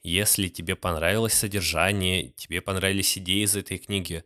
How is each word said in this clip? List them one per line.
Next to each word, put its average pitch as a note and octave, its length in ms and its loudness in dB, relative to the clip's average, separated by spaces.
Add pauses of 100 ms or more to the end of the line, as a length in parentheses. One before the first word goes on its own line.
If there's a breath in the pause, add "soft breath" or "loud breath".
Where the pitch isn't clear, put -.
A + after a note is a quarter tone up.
Если F#2+ 420 2
тебе F2 300 -4
понравилось F#2 580 2
содержание, F#2 1040 0
тебе E2+ 240 -6
понравились G2 580 0
идеи F#2+ 240 0
из G2+ 140 2
этой F#2+ 220 -6
книги, F2 480 -4